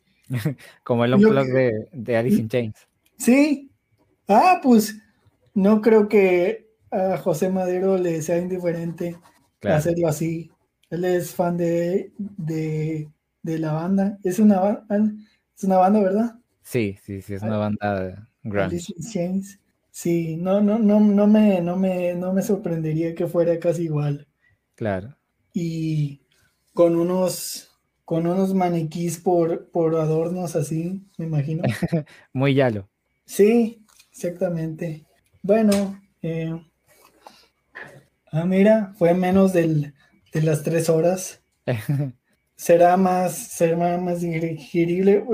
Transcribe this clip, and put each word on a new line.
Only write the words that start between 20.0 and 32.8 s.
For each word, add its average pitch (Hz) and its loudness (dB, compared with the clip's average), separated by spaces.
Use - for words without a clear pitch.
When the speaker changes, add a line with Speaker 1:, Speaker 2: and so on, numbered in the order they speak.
Speaker 1:
no, 190 0
no, 208 2
no, 208 4
no 208 4
me, 208 4
no 175 -4
me, 180 -2
no 180 -4
me 190 0
sorprendería 165 -4
que 175 -2
fuera 170 0
casi 170 -2
igual. 147 -4
Speaker 2:
Claro. 104 -6
Speaker 1:
Y 160 -4
con 170 4
unos, 175 -4
con 170 -2
unos 190 -2
maniquís 170 -2
por, 170 0
por 165 0
adornos 165 -2
así, 165 -4
me 165 -8
imagino. 160 -4
Speaker 2:
<laughs> 147 -4
Muy 135 0
yalo. 120 2